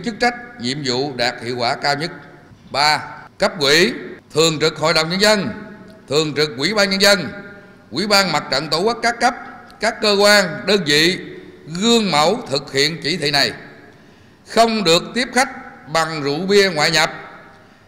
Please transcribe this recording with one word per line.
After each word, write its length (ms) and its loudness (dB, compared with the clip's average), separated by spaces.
chức 140 -6
trách, 160 0
nhiệm 240 -4
vụ 300 -2
đạt 280 -2
hiệu 140 -6
quả 180 0
cao 200 0
nhất. 160 -6
Ba, 320 0
cấp 220 -2
ủy, 340 4
thường 260 2
trực 180 0
Hội 160 2
đồng 160 0
Nhân 120 -2
dân, 280 4
thường 260 0
trực 220 -2
Ủy 160 -2
ban 160 2
Nhân 120 -2
dân, 260 4
Ủy 160 -4
ban 240 2
Mặt 200 0
trận 180 -2
Tổ 100 0
quốc 220 0
các 180 -2
cấp, 140 2
các 220 -2
cơ 180 2
quan, 260 6
đơn 200 2
vị 340 2
gương 300 2
mẫu 280 2
thực 240 -4
hiện 300 0
chỉ 140 -2
thị 140 -2
này. 200 2
Không 360 2
được 200 4
tiếp 180 0
khách 160 2
bằng 360 -2
rượu 140 -2
bia 320 4
ngoại 220 0
nhập, 220 2